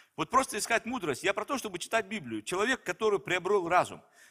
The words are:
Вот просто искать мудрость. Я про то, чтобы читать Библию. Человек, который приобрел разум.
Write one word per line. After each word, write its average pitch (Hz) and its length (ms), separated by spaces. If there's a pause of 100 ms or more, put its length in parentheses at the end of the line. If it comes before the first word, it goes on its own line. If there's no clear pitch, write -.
(140)
Вот 156 140
просто 262 300
искать 220 260
мудрость. 196 380
Я 190 100
про 202 140
то, 285 100
чтобы 202 220
читать 226 260
Библию. 143 380
Человек, 208 420
который 202 340
приобрел 180 480
разум. 147 380 (260)